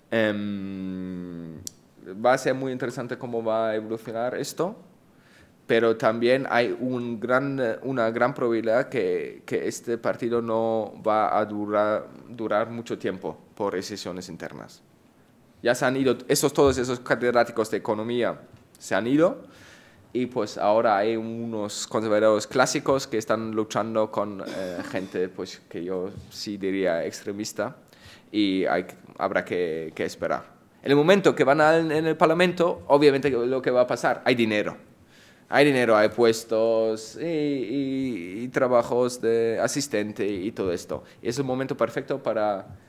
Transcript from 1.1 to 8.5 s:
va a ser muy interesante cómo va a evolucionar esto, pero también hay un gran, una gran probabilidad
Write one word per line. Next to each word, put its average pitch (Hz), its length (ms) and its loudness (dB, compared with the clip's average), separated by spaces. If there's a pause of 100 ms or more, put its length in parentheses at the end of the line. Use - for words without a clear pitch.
va 123 100 6
a 135 40 4
ser 135 160 -2
muy 135 180 -4
interesante 123 460 -8
cómo 120 260 -6
va 110 260 0
a 110 60 -2
evolucionar 113 600 -6
esto, 175 400 -4 (920)
pero 113 300 4
también 120 520 2
hay 110 300 0
un 120 400 -4
gran, 135 400 0 (240)
una 120 260 -2
gran 120 240 0
probabilidad 117 560 0